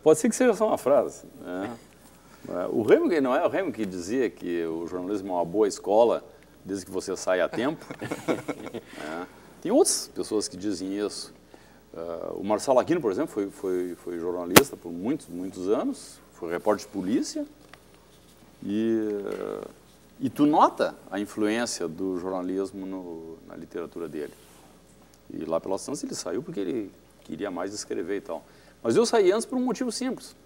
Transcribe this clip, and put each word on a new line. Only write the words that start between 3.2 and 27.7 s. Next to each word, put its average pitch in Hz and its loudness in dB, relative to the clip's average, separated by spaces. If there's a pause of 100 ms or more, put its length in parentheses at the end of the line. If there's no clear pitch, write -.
não 131 4
é 170 4
o 143 4
Remo 160 -2
que 110 -4
dizia 95 -2
que 85 -4
o 82 -4
jornalismo 92 -4
é 90 -2
uma 85 2
boa 101 4
escola, 98 4 (400)
desde 92 -6
que 98 -16
você 92 -4
saia 92 2
a 78 0
tempo? 135 -2
<laughs> - -6 (260)
É. 80 -8 (380)
Tem 170 -2
outras - 4
pessoas 104 -2
que - -14
dizem 92 -4
isso. - -6 (640)
Eh, - -8 (360)
o - -6
Marcelo 107 2
Aquino, 151 4
por 113 2
exemplo, 135 -2
foi, 98 -2
foi, 90 -2
foi 87 -6
jornalista 90 6
por 87 -14
muitos, 104 -4
muitos 92 -8
anos, 175 -2 (140)
foi 82 -8
repórter 101 0
de - -18
polícia, 226 -2 (1160)
e, 110 0 (160)
eh, 101 -6 (520)
e 127 0
tu 147 4
nota 156 6 (160)
a 98 -4
influência 107 -2
do 90 -4
jornalismo 95 -4
no, 85 -10 (100)
na 87 -14
literatura 82 -8
dele. 73 -8 (1000)
E 80 -8
lá 82 0
pelas 95 -4
tantas 139 -6
ele 262 -8
saiu 92 -4
porque 180 -8
ele 131 -4 (320)
queria 95 -8
mais 92 -6